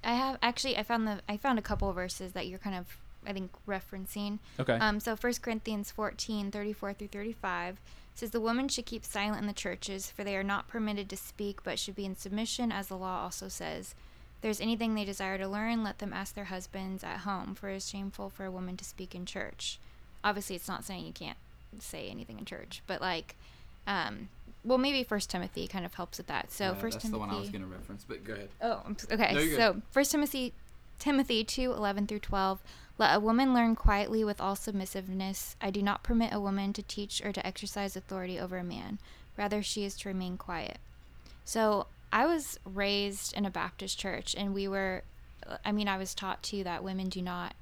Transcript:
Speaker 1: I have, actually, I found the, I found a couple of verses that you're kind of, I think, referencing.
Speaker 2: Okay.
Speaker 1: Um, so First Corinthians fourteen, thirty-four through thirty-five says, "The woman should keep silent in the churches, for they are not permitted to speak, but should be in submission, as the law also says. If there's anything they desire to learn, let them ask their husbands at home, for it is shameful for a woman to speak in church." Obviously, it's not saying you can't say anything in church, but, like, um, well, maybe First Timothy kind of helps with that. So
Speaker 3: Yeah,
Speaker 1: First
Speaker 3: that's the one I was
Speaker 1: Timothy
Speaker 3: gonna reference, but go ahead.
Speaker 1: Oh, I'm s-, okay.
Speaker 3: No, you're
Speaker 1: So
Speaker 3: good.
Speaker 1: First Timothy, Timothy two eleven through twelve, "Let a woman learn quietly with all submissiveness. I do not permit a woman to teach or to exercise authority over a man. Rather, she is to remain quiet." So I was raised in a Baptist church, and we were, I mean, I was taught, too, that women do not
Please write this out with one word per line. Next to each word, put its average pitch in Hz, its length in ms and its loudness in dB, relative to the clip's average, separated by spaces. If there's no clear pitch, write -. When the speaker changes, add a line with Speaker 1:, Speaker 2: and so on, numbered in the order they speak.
Speaker 1:
I 233 100 4
have, 262 280 2
actually, 247 340 2
I 214 80 2
found 226 220 4
the, 208 220 0
I 208 80 0
found 254 220 4
a 202 40 0
couple 196 260 2
of 185 80 2
verses 180 360 -4
that 180 140 -2
you're 185 120 -6
kind 196 180 -2
of, 180 220 -8
I 202 60 -4
think, 190 180 -4
referencing. 202 720 -4
Speaker 2:
Okay. 233 140 4
Speaker 1:
Um, 214 260 4
so 220 160 0
First 240 260 2
Corinthians 220 480 -2
fourteen, 208 600 -2
thirty-four 208 420 -4
through 202 160 -8
thirty-five 196 720 -4
says, 226 160 -6
"The 233 100 2
woman 233 280 4
should 240 160 0
keep 220 180 -6
silent 208 380 0
in 208 60 0
the 202 80 0
churches, 190 560 -4
for - 120 -8
they 196 140 0
are 196 80 0
not 202 240 0
permitted 208 400 0
to 196 80 -8
speak, - 480 -6
but 175 140 -2
should 190 180 -4
be 202 80 -4
in 190 120 -4
submission, 220 540 0
as 196 180 -2
the 190 100 -4
law 185 240 -2
also 180 260 -6
says. 170 460 -6
If - 60 -12
there's 214 180 0
anything 220 340 2
they 208 120 0
desire 190 320 -2
to 190 100 -2
learn, 220 340 0
let 208 180 -2
them 196 120 -4
ask 196 220 -6
their 202 100 -6
husbands 190 580 -6
at - 180 -6
home, 196 340 -4
for 196 160 -6
it 196 60 -4
is 190 120 -6
shameful 196 400 -6
for 196 160 -8
a 190 60 -4
woman 185 260 -6
to 190 80 -10
speak - 300 -10
in 180 100 -6
church." - 540 -6
Obviously, 202 320 2
it's - 140 -6
not - 160 -4
saying 180 220 -8
you 165 80 -10
can't - 240 -8
say - 320 -8
anything 208 280 -10
in 214 60 -8
church, - 420 -10
but, 190 140 -4
like, 170 360 -2
um, 180 420 0
well, 254 120 8
maybe 269 260 4
First 208 240 0
Timothy - 400 -2
kind 185 160 -2
of 170 100 -6
helps - 240 -6
with 190 100 -10
that. - 240 -2
So 202 160 -2
Speaker 3:
Yeah, 185 60 2
Speaker 1:
First 220 260 -2
Speaker 3:
that's 220 100 -2
the 156 80 0
one 202 120 0
I 196 40 0
was 101 140 -2
Speaker 1:
Timothy 101 180 -6
Speaker 3:
gonna 90 120 -10
reference, 101 260 -10
but - 200 -8
go 110 100 -6
ahead. 101 140 -8
Speaker 1:
Oh, 226 240 2
I'm 208 60 -4
s-, - 180 -6
okay. 226 240 6
Speaker 3:
No, - 60 8
you're 330 180 6
Speaker 1:
So 220 160 8
Speaker 3:
good. 214 160 -2
Speaker 1:
First 277 220 6
Timothy, 285 400 2
Timothy 269 460 6
two 254 280 2
eleven 202 340 2
through 208 140 -2
twelve, 190 420 2
"Let 160 180 10
a 208 60 8
woman 240 320 8
learn 233 240 8
quietly 214 480 6
with 208 160 2
all 196 160 2
submissiveness. 190 1040 -2
I 196 100 2
do 202 120 2
not 202 200 2
permit 233 300 6
a 208 80 2
woman 196 340 2
to 202 80 -4
teach - 400 -4
or 208 100 -2
to - 140 -2
exercise 196 480 -4
authority 185 460 -4
over 180 160 -2
a 180 80 -2
man. 175 360 -4
Rather, 208 260 2
she 202 220 -2
is 196 140 -4
to 202 100 -6
remain 185 300 -2
quiet." 165 400 -4
So 214 440 4
I 226 140 8
was 320 400 4
raised 202 720 2
in 202 100 2
a 190 60 2
Baptist 180 480 -2
church, 185 400 -2
and 196 160 0
we 196 120 0
were, 190 360 0
I 196 100 2
mean, 208 160 4
I 190 100 2
was 190 160 -4
taught, - 280 -2
too, 196 220 -2
that 175 200 -2
women 190 260 0
do 185 100 -4
not 180 420 -2